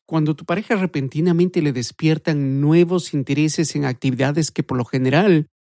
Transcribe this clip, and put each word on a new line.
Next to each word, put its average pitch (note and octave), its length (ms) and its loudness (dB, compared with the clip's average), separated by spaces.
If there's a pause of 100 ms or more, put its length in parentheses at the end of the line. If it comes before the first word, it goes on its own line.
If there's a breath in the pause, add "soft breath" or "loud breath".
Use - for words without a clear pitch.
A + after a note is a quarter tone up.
Cuando D#3 280 0
tu D#3+ 80 -16
pareja F#3+ 320 -2
repentinamente F3 840 0
le D3 100 0
despiertan C#3 920 -2
nuevos E3+ 520 2
intereses D3+ 640 -2
en C#3+ 100 -2
actividades C3+ 640 -2
que - 140 -6
por B2+ 140 -4
lo A#2+ 80 -2
general D3+ 640 2 (140)